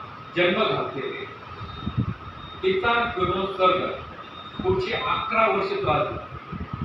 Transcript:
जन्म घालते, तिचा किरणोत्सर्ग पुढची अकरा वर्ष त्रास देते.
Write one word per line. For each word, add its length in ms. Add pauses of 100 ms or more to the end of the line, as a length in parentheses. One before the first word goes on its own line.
(380)
जन्म 260
घालते, 640 (1400)
तिचा 300 (160)
किरणोत्सर्ग 760 (760)
पुढची 300
अकरा 540
वर्ष 200
त्रास 400
देते. 480 (300)